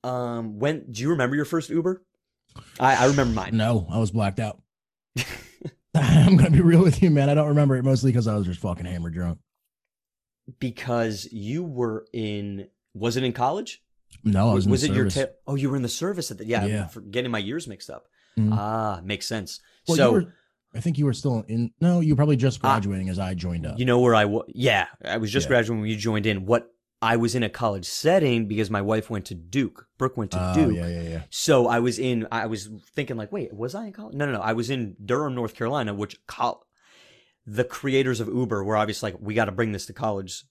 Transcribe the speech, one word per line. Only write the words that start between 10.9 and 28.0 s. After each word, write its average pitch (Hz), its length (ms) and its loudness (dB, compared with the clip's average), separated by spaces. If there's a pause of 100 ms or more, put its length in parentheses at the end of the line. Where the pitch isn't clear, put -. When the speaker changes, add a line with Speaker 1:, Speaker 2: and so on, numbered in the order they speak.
Speaker 1:
you 113 340 -6
were 123 480 -4
in, 101 560 -6 (260)
was 113 220 -2
it 131 80 -2
in 123 80 0
college? 143 500 -4 (420)
Speaker 2:
No, 107 260 4
I 104 40 4
Speaker 1:
Was, 98 120 2
Speaker 2:
was - 0 -
in 101 40 2
Speaker 1:
was 98 140 2
it 151 180 0
your 98 80 0
Speaker 2:
service. 135 220 -2
Speaker 1:
ta-, - 40 -20 (100)
oh, 139 100 -4
you 139 120 -2
were 139 80 -2
in 131 60 -2
the 120 60 -4
service 175 420 -6
at 98 80 -14
the, 107 80 -12
yeah, 110 180 0
Speaker 2:
Yeah. 104 200 0
Speaker 1:
I'm 82 40 -10
for-, 110 140 -16
getting 120 280 -4
my 113 80 -2
years 120 300 -6
mixed - 220 -16
up. - 180 -16 (300)
Speaker 2:
Mm-hmm. 107 160 2
Speaker 1:
Ah, 107 500 -2
makes 101 220 -6
sense. 107 340 -8 (280)
Speaker 2:
Well, 165 80 2
Speaker 1:
So 139 100 6
Speaker 2:
you 120 60 6 (140)
were, - 80 -20 (400)
I 117 60 -8
think 147 180 -2
you 147 60 2
were 135 80 2
still 117 360 -2
in, 117 320 -2
no, 175 200 2
you 156 140 2
were - 20 2
probably 147 200 4
just 127 260 0
Speaker 1:
Ah. 135 120 4
Speaker 2:
graduating 98 360 -2
as 90 80 -4
I 95 160 -4
joined 85 320 -4
up. 107 120 -8
Speaker 1:
You 123 60 -2
know 123 160 4
where 123 140 6
I 107 100 6
wa-, 104 240 -2
yeah, 110 380 2 (180)
I 101 140 -4
was 107 120 -4
just 131 160 0
Speaker 2:
Yeah. - 20 -8
Speaker 1:
graduating 117 340 2
when 107 80 -4
you 110 60 -2
joined 107 300 -2
in. 98 200 -2
What, 117 260 0 (300)
I 113 140 2
was 117 180 2
in 123 80 0
a 107 80 -2
college 101 340 -4
setting 143 640 2